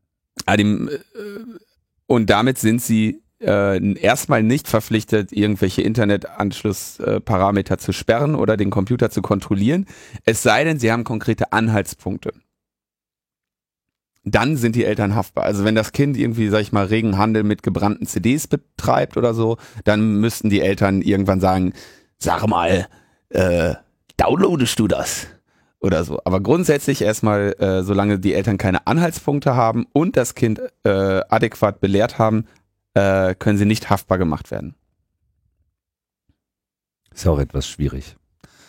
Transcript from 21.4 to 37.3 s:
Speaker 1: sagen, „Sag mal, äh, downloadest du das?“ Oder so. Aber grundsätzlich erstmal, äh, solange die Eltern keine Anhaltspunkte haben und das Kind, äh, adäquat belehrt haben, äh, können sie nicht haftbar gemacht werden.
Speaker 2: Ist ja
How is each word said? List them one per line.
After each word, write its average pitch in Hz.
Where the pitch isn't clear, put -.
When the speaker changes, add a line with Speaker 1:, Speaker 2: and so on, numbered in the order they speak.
Speaker 1:
sagen, 92
„Sag 87
mal, 90
äh, 87
downloadest 120
du 107
das?“ -
Oder 85
so. 73
Aber 92
grundsätzlich 143
erstmal, 104
äh, 95
solange 98
die 92
Eltern 98
keine 92
Anhaltspunkte 147
haben 117
und 165
das 123
Kind, 110
äh, 98
adäquat 110
belehrt 101
haben, 110
äh, 95
können 104
sie 104
nicht 110
haftbar 95
gemacht 82
werden. -
Speaker 2:
Ist -
ja 85